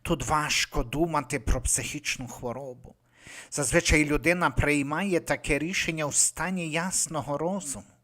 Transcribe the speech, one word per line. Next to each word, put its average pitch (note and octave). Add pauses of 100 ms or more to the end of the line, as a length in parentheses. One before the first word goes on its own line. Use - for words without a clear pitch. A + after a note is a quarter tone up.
Тут -
важко D3+
думати D3
про B2+
психічну -
хворобу. B2 (560)
Зазвичай D3+
людина D#3+
приймає D3+
таке D3
рішення D#3+
у C3+
стані E3+
ясного D3+
розуму F3+ (180)